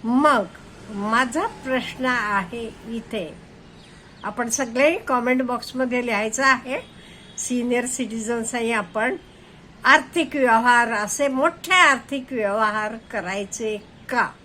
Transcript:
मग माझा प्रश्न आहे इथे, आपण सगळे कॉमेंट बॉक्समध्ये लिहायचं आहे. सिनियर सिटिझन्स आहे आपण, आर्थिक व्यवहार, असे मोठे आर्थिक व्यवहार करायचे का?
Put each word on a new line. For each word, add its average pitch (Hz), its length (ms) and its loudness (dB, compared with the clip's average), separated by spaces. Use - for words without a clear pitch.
मग 254 400 4
माझा 233 560 0
प्रश्न 254 600 -4
आहे 220 640 -2
इथे, 220 460 -8
आपण 233 240 -4
सगळे 269 500 2
कॉमेंट 254 440 0
बॉक्समध्ये 247 640 -2
लिहायचं 220 380 -2
आहे. 262 360 2
सिनियर 247 480 -2
सिटिझन्स 226 680 -4
आहे 233 180 -2
आपण, 226 440 -2
आर्थिक 302 520 2
व्यवहार, 233 560 4
असे 214 360 -2
मोठे 311 440 0
आर्थिक 277 600 2
व्यवहार 214 640 0
करायचे 202 680 -6
का? 233 220 0